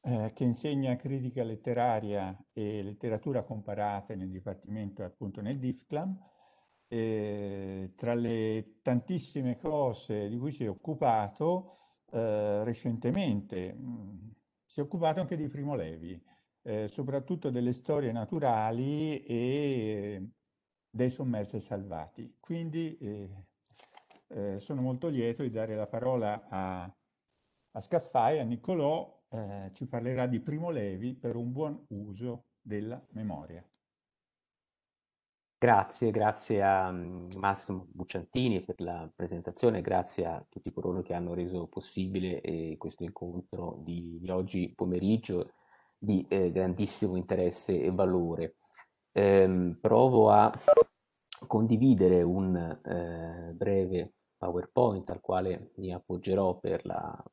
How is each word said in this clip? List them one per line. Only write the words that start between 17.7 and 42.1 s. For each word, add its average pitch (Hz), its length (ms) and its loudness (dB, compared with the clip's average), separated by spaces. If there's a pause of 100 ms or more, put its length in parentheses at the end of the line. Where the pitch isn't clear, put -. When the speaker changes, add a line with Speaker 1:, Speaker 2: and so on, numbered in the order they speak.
Speaker 1:
storie 139 380 -2
naturali 131 1120 -2
e 117 1080 -2 (600)
dei 123 200 0
sommersi 117 480 -4
e - 40 -4
salvati. 92 800 -10
Quindi, 165 580 -6
eh, 104 320 -10 (960)
eh, 101 320 -6
sono 135 220 -6
molto 127 260 -2
lieto 123 360 -2
di 123 80 -4
dare 110 240 -4
la 107 120 -2
parola 113 640 -2
a, 92 340 -4 (880)
a 113 100 -10
Scaffai, 151 580 2
a 127 40 -2
Niccolò, 147 800 -2 (120)
eh, 101 400 -8
ci 131 140 -8
parlerà 123 400 -2
di 123 140 0
Primo 156 280 -4
Levi 113 460 -4
per 117 200 -6
un 120 160 -4
buon 147 380 -6
uso 107 580 -10 (140)
della 104 400 -8 (100)
memoria. 90 540 -10 (1900)
Speaker 2:
Grazie, 113 520 4
grazie 107 540 2
a, 95 280 4
mm, 90 460 -8
Massimo 95 540 -2
Bucciantini 95 720 -2
per - 180 -8
la 85 340 -6
presentazione, 90 640 0
grazie 90 440 -2
a 85 240 -6
tutti - 220 -10
coloro 90 300 -4
che 90 120 -6
hanno 87 200 -4
reso 87 340 -4
possibile, 92 760 -4